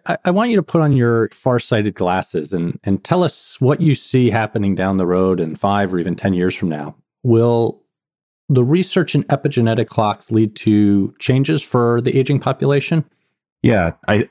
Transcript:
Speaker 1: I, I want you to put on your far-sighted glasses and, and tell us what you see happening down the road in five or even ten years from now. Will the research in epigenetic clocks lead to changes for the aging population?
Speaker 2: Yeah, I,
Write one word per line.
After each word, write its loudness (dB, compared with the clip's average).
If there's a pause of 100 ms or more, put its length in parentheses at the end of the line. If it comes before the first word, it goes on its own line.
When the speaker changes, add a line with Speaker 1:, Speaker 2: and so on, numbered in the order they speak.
Speaker 1:
I, -4
I 0
want 0
you 0
to 2
put 0
on 2
your 2
far-sighted -2
glasses -2
and, -4
and -2
tell 0
us -6
what 2
you 2
see 0
happening -2
down 0
the 0
road 2
in -4
five -2
or 0
even -4
ten -2
years 0
from -4
now. -8 (260)
Will 2 (680)
the 2
research 0
in 2
epigenetic 0
clocks -4
lead 0
to 2
changes 0
for 0
the 0
aging 0
population? 0 (580)
Speaker 2:
Yeah, 2 (160)
I, 2